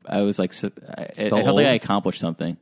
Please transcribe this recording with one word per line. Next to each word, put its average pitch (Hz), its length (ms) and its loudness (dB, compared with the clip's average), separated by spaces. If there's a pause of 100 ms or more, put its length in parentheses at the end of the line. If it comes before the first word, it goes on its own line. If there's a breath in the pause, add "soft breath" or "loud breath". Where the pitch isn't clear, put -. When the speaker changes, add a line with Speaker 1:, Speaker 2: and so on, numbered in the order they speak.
Speaker 1:
I - 160 -2
was 101 160 0
like, 92 140 0
so, - 180 -8 (160)
I, - 160 -12
I - 220 -8
Speaker 2:
The 107 60 0
Speaker 1:
felt 117 260 4
like 143 100 6
I 135 60 6
Speaker 2:
old 120 100 4
Speaker 1:
accomplished 101 380 -2
something. 85 420 -4